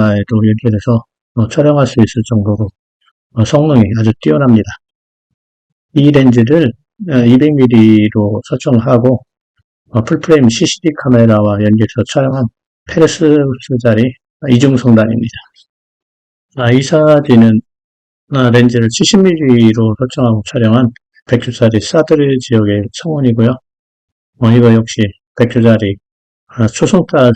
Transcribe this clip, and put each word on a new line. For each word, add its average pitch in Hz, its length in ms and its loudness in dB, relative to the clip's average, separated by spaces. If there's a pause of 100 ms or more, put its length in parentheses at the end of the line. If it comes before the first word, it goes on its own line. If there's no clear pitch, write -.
연결해서, 107 1000 -2 (320)
어, 110 120 -2
촬영할 147 400 0
수 - 100 -8
있을 113 320 0
정도로, 104 400 -4 (640)
어, 113 120 0
성능이 147 360 2 (180)
아주 110 120 0 (100)
뛰어납니다. 117 480 0 (1200)
이 143 180 2
렌즈를, 131 600 2 (380)
어, 139 160 -2
이백 139 300 2
밀리로 110 920 2
설정하고, 123 800 -2 (640)
어, 113 140 -4
풀프레임 151 460 2
씨씨디 160 400 -4 (140)
카메라와 110 500 2
연결해서 107 500 -2 (100)
촬영한 135 300 -2 (440)
페르스자리 135 1160 0 (460)
이중성단입니다. 120 880 0 (1200)
아, 120 140 0
이 131 120 2
사진은, 139 800 2 (720)
아, 131 180 0
렌즈를 120 400 2
칠십 - 300 0
밀리로 117 760 0
설정하고 120 540 -4
촬영한 117 360 0 (400)
백두사리 117 540 -2
사드르 147 580 -2
지역의 104 440 -2 (100)
성원이고요. 123 560 -2 (920)
어, 113 120 2
이거 120 220 4
역시 113 280 -2 (360)
백두사리, 113 580 0 (520)
아, 113 200 -4
초승달 156 680 0